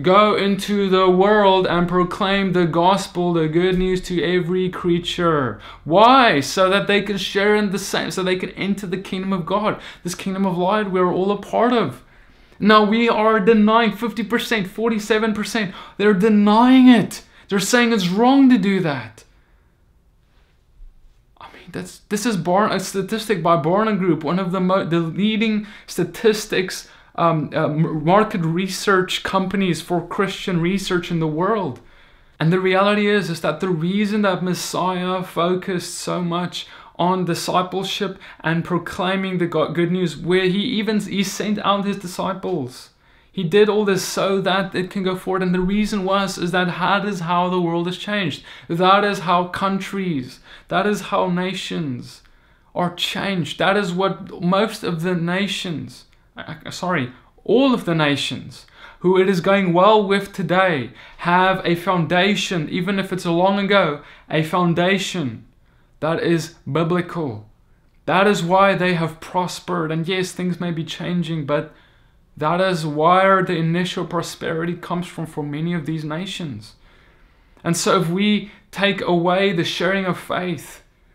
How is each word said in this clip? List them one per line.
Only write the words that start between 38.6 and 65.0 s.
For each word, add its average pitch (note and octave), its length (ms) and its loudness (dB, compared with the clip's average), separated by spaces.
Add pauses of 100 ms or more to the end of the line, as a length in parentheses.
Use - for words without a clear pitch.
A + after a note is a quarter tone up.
proclaiming F#3 760 -4
the F3 100 0
go-, D#3+ 240 0
good E3+ 200 0
news, F3+ 260 -2
where F#3 280 0
he F#3 140 2
even, G#3 400 -2
he G3+ 240 -2
sent G#3 360 -4
out G3 260 0
his G3 120 -4
disciples. F3+ 920 -6 (420)
He F#3+ 120 -6
did G3+ 260 4
all G#3 160 0
this F#3+ 180 0
so G3 380 -2
that F#3 320 -2
it F#3 160 -4
can G3 140 -4
go F#3 120 -2
forward. F#3+ 280 -2
And F3+ 100 2
the F#3 80 0
reason G#3 420 0
was, F#3+ 340 0
is E3+ 140 -4
that F3+ 160 0
that F3+ 380 -2
is G3+ 160 -6
how F3 280 0
the F3+ 120 0
world E3+ 260 -2
has F3+ 100 -6
changed. G3+ 460 -6 (240)
That F#3 360 4
is G3+ 160 0
how F3 260 0
countries, F#3+ 960 -4 (300)
that F3 180 0
is G#3 140 -2
how F#3 280 -2
nations F3 920 -6 (520)
are F3 220 -2
changed. F#3+ 640 -4
That F#3 160 2
is G3 180 -2
what F#3+ 480 -4
most G3 420 0
of E3 200 -4
the F3+ 120 -2
nations, F3 880 -6 (300)
I, - 300 -14
I, - 60 -14
sorry, E3+ 420 -4 (320)
all B3+ 280 4
of - 120 -2
the E3+ 100 0
nations C#3+ 720 -2 (340)
who F#3 180 2
it F#3 120 4
is F#3 120 2
going F#3+ 320 2
well G#3 320 6
with G3 280 -2
today F3 580 0 (260)
have F#3 460 2
a E3+ 120 0
foundation, F3+ 920 0
even F#3 320 -2
if F#3+ 140 -6
it's F#3 120 -6
a F3 60 0
long F#3+ 280 2
ago, F#3+ 420 2 (280)
a D#3 140 0
foundation F3 1000 -2 (560)